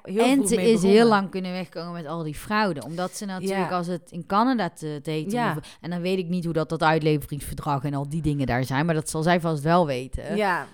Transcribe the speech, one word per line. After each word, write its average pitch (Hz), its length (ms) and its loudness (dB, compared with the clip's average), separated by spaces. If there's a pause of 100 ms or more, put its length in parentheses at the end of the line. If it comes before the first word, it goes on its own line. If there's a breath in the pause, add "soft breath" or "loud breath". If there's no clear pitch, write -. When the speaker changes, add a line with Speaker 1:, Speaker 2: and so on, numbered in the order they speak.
Speaker 1:
v-, - 20 -20 (100)
heel 226 100 4
Speaker 2:
en 254 100 6
Speaker 1:
vroeg 254 120 2
Speaker 2:
ze 226 80 2
Speaker 1:
mee 185 100 0
Speaker 2:
is 233 60 6
Speaker 1:
begonnen. 196 260 6
Speaker 2:
heel 233 100 8
lang 196 220 4
kunnen 185 220 -6
wegkomen 175 420 -8
met 170 140 -8
al 165 160 -6
die 156 120 -6
fraude. 202 480 -2
Omdat 175 320 -6
ze 214 100 -10
natuurlijk, 190 440 -2
Speaker 1:
Ja. 180 80 -2
Speaker 2:
als 175 100 -2
het 175 240 -6
in 170 140 -10
Canada 214 440 2
te, 151 340 -8
te 160 80 -4
heet 156 200 -2
Speaker 1:
Ja. 233 260 0
Speaker 2:
of, - 240 -12
en - 80 -10
dan 175 120 -4
weet 185 160 0
ik 180 100 -4
niet 180 180 -2
hoe 165 80 -2
dat, 156 160 0
dat 160 140 -2
uitleveringsverdrag 151 1000 0
en 143 100 -4
al 143 160 -4
die 160 120 -4
dingen 143 260 0
daar 123 160 0
zijn, 135 220 0
maar 170 100 2
dat 156 140 -2
zal 160 140 -4
zij 175 160 4
vast 160 240 -2
wel 170 220 4
weten. 131 500 -6
Speaker 1:
Ja, 180 380 0